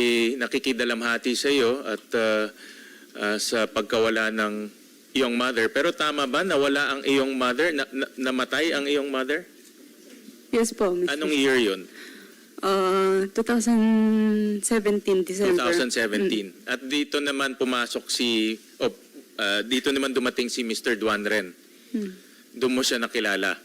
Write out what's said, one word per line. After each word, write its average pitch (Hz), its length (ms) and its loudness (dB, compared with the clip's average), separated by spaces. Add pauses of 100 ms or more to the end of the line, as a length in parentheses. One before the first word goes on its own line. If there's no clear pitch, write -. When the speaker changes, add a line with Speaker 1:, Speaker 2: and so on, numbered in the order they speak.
(380)
Speaker 1:
nakikidalamhati 120 960 -2
sa 143 160 0
iyo 135 320 2
at, 110 320 -6
uh, 110 320 2 (720)
uh, 104 240 -2
sa 113 240 0
pagkawala 110 640 0
ng 107 400 -4 (480)
iyong 127 160 0
mother. 120 400 0
Pero 147 160 0
tama 147 400 -2
ba, 156 160 0
nawala 143 480 2
ang 135 80 -6
iyong 135 320 2
mother? 127 400 0
Na, 143 160 -4
na, 135 240 -4
namatay 131 640 -2
ang 143 80 -2
iyong 143 240 0
mother? 135 400 -4 (1040)
Speaker 2:
Yes 226 160 2
po, 185 240 0
Mister. 175 240 0
Speaker 1:
Anong 151 160 -2
year 135 240 4
yun? 95 240 2 (800)
Speaker 2:
Ah, 190 640 2
two 196 160 -2
thousand 233 400 2 (800)
seventeen, 202 640 2
December. 185 320 0
Speaker 1:
Two - 80 -2
thousand 170 240 0
seventeen. 107 640 -2
Speaker 2:
Mm. - 160 -14
Speaker 1:
At 123 140 -4
dito 147 340 -2
naman 139 400 -2
pumasok 123 480 -2
si... 113 480 0 (240)
Oh, 120 160 0 (460)
ah, 104 260 0
dito 127 240 0
naman 135 240 0
dumating 123 320 0
si 123 160 -4
Mister 117 320 -2
Duan 104 320 0
Ren. 101 300 -2 (340)
Speaker 2:
Hmm. 202 240 -4 (400)
Speaker 1:
Doon 123 240 0
mo - 80 2
siya 123 160 -2
nakilala. 101 640 -2